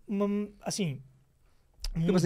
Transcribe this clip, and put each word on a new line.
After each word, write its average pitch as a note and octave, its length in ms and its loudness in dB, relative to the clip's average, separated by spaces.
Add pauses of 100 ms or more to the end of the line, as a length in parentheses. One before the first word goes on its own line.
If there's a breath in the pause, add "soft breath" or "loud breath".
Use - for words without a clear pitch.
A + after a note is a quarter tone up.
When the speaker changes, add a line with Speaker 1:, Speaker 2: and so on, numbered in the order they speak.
Speaker 1:
hum, G3+ 400 0 (120)
assim, D#3 400 -4 (920)
Speaker 2:
Porque, E3 140 -2
por F#3 60 4
Speaker 1:
muda. F#3 120 6